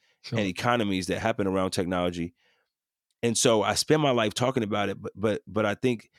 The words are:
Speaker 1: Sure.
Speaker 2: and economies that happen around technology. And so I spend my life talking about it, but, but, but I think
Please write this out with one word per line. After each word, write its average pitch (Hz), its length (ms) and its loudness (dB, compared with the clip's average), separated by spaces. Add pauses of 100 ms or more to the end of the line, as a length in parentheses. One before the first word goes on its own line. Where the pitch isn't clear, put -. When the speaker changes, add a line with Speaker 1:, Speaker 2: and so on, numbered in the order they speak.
(240)
Speaker 1:
Sure. - 140 -6
Speaker 2:
and 104 100 -2
economies 101 600 0
that 92 120 -2
happen 107 280 0
around 92 240 0
technology. 87 640 -2 (920)
And 117 140 0
so 110 260 4
I 104 120 2
spend 151 260 2
my 143 100 4
life 110 220 2
talking 127 300 0
about 101 260 -2
it, 95 120 -8
but, 101 140 -10
but, 101 320 -2
but 107 180 0
I 104 100 2
think 123 420 -2